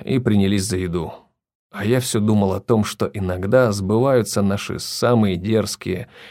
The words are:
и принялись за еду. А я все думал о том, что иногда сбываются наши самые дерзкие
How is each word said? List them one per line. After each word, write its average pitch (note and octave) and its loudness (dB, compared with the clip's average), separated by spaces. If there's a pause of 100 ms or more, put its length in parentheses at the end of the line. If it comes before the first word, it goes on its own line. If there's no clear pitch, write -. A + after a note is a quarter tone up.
и C3 0
принялись G2+ 2
за G#2 -4
еду. F2 -4 (560)
А G2 -8
я B2 2
все B2 -2
думал G#2 2
о G2 -6
том, A2+ 2
что - -4
иногда G2 2
сбываются G#2+ 0
наши G2+ -2
самые A2 0
дерзкие G2 -2 (220)